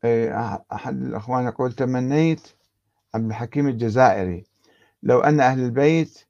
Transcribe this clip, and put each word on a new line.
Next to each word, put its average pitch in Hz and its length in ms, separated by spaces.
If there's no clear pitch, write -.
أي، 113 300
أح-، 110 260
أحد 131 300
الأخوان 123 420
يقول: 123 280
"تمنيت"، 135 760
عبد 113 120
الحكيم 117 420
الجزائري، 107 760
"لو 123 180
أن 151 200
أهل 131 200
البيت 143 580